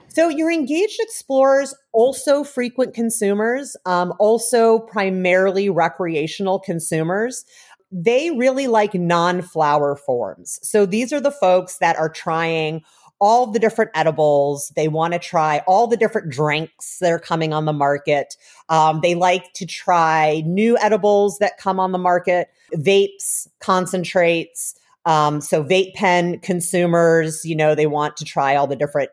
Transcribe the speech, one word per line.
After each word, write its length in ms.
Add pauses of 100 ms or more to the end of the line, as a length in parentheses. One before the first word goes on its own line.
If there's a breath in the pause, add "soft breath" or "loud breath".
So 200
your 220
engaged 480
explorers, 720 (200)
also 500
frequent 520
consumers, 800 (100)
um, 320
also 640
primarily 880
recreational 880
consumers. 880 (480 soft breath)
They 400
really 340
like 280
non-flower 1000
forms. 680
So 240
these 260
are 80
the 100
folks 480
that 180
are 120
trying 760 (380 soft breath)
all 280
the 120
different 340
edibles. 800
They 140
wanna 320
try 480
all 180
the 100
different 340
drinks 680
that 140
are 60
coming 340
on 120
the 80
market. 640 (320 soft breath)
Um, 340
they 120
like 400
to 120
try 800
new 320
edibles 600
that 200
come 200
on 140
the 60
market, 500 (260 soft breath)
vapes, 720 (140)
concentrates. 1120 (300 soft breath)
Um, 360
so 240
vape 300
pen 460
consumers, 1040
you 140
know, 180
they 120
want 320
to 80
try 300
all 100
the 100
different 360